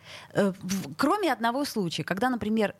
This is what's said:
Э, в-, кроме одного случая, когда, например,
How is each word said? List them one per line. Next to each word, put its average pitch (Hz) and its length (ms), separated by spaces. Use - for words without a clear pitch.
Э, 196 260
в-, 185 380
кроме 349 340
одного 240 360
случая, 175 360
когда, 214 280
например, 214 500